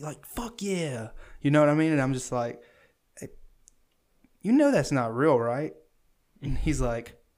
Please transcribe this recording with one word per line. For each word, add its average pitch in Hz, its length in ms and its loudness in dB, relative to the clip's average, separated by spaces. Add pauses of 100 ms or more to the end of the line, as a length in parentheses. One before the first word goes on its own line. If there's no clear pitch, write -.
like, 151 260 -14
fuck 233 340 -10
yeah." 160 480 -4 (320)
You 139 120 0
know 151 80 6
what 147 80 6
I 147 60 4
mean? 160 180 2
And 143 100 2
I'm 131 100 0
just 127 200 -6
like, 120 280 -4 (580)
"Hey, - 100 -16 (1120)
you 202 100 0
know 285 200 6
that's 151 200 2
not 117 220 0
real, 139 240 4
right?" 120 340 -2 (680)
And 135 160 -2
he's 139 220 0
like, 117 360 -4 (220)